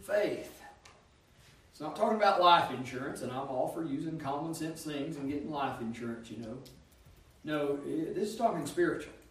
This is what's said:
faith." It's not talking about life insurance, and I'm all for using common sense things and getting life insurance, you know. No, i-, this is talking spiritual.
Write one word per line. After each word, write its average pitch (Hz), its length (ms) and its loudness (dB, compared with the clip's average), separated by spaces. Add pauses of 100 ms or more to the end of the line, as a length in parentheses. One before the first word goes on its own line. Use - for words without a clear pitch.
faith." - 600 -2 (1080)
It's - 80 -20
not 151 160 -6
talking 220 220 4
about 196 240 6
life 175 300 8
insurance, 127 500 -6
and 123 100 -4
I'm - 160 -4
all 127 200 0
for 165 160 -4
using 156 340 -4
common 156 380 -4
sense 160 280 -6
things 147 340 -4
and 135 120 -4
getting 147 220 -4
life 131 280 -2
insurance, 117 520 -6
you - 60 -10
know. 117 200 -8 (840)
No, 143 420 0
i-, 151 300 -2
this 208 140 0
is - 60 -8
talking 170 300 2
spiritual. - 480 0 (180)